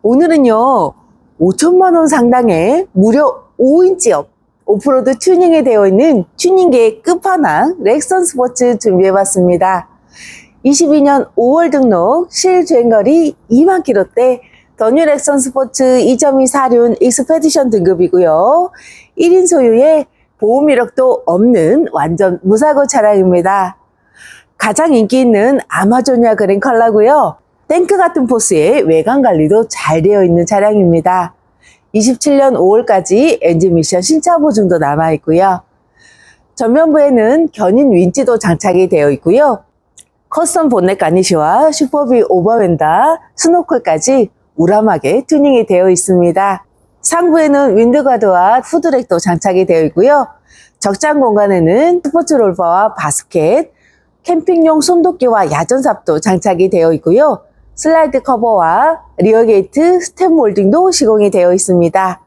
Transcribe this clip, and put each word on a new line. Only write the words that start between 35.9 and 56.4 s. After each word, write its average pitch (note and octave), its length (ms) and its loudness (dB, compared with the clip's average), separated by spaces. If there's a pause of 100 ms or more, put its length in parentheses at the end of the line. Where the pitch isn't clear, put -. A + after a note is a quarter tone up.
전면부에는 C#4+ 960 0
견인 G#3+ 400 0
윈치도 G#3 460 0
장착이 F#3 520 -2
되어 D3 220 0
있고요. A3+ 520 0 (640)
커스텀 D#4+ 420 -2
본넷 F#3+ 280 0
가니쉬와 F#3 760 0
슈퍼비 C4+ 560 -2
오버웬다, F#3 920 0 (160)
스노클까지 C4+ 920 -2 (260)
우람하게 G3+ 720 0
튜닝이 C#4 380 2
되어 F#3 240 0
있습니다. F3+ 800 -2 (340)
상부에는 D4+ 760 0
윈드가드와 A#3 840 2
후드랙도 C4 580 -2
장착이 F3+ 460 -2
되어 E3 200 0
있고요. B3 440 0 (500)
적장 D4 420 -2
공간에는 G#3 840 0
스포츠 D#4+ 300 -2
롤퍼와 F#3+ 600 0
바스켓, E3 800 -2 (520)
캠핑용 E4 580 0
손도끼와 C4+ 680 0
야전삽도 G#3 680 -2
장착이 F#3 480 -2